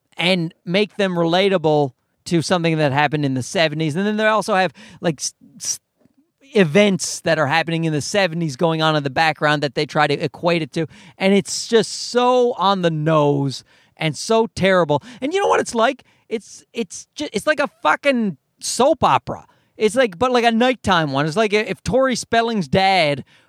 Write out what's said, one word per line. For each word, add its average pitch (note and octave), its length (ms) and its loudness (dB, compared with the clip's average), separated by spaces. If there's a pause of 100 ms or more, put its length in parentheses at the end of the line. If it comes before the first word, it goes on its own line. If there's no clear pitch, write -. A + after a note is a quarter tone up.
(160)
and E3+ 360 0 (120)
make F#3 320 -2
them F#3+ 180 -2
relatable E3 800 0 (340)
to E3+ 140 0
something E3 380 0
that D3+ 140 2
happened D3 320 0
in C3+ 100 -2
the B2+ 80 -4
seventies. D#3 540 -2
And G3 100 -2
then G#3+ 100 -2
they G#3+ 100 0
also G#3+ 280 0
have, F#3 180 0 (280)
like, E3 200 -4
s-, - 140 -10 (220)
s-, - 240 -8 (600)
events G3 800 0
that D#3+ 180 0
are D3+ 80 0
happening E3 380 0
in D#3+ 80 0
the D3 80 -2
seventies E3+ 560 -2
going D#3+ 240 0
on D#3 160 2
in D3 60 0
the C#3 80 -4
background D3+ 520 0
that C#3+ 120 -4
they D3+ 120 -2
try D3+ 200 2
to C#3+ 80 2
equate E3 480 -2
it C#3 100 -10
to. E3 140 -4 (320)
And G3 160 2
it's - 320 -2
just A3+ 240 2
so B3 640 0
on F#3+ 280 0
the E3+ 80 2
nose D3 720 0 (320)
and D#3 200 -4
so A3+ 300 0
terrible. E3+ 560 0 (180)
And D4 140 -4
you G4 60 0
know G4+ 80 0
what A#4 120 2
it's - 140 -8
like? A#3+ 300 0 (240)
It's, - 440 -10
it's - 420 -8
ju-, - 180 -8
it's - 140 -4
like D4+ 140 0
a C4+ 80 0 (140)
fucking B3 560 0 (200)
soap - 460 0
opera. B2+ 420 0 (300)
It's G#3+ 180 0
like, A3+ 240 0
but B3+ 140 0
like A#3+ 120 2
a A#3 60 4
nighttime G#3 600 2
one. C#3 140 0
It's D#3 100 -2
like G#3+ 160 0
if G#3+ 300 -2
Tori B3+ 340 0
Spelling's A3+ 520 -2
dad F3+ 560 2 (240)